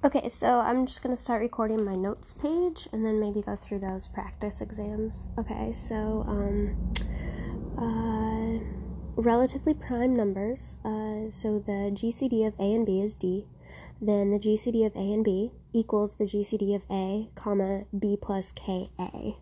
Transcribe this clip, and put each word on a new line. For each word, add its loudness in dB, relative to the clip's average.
Okay, 4
so 4
I'm 2
just -6
gonna 0
start 0
recording 0
my -2
notes -2
page -2
and -2
then 2
maybe 0
go -4
through -6
those -6
practice -6
exams. -4
Okay, -2
so, -2
um, 0
uh, 0
relatively 4
prime 2
numbers. 0
Uh, -4
so 0
the 0
G 0
C 0
D 4
of 0
A -2
and 4
B 4
is 0
D. -2
Then 4
the 4
G 4
C 0
D 6
of -2
A 0
and 2
B 2
equals 2
the 0
G 0
C -2
D 2
of -2
A, 0
comma, 0
B 2
plus -2
K -4
A. -6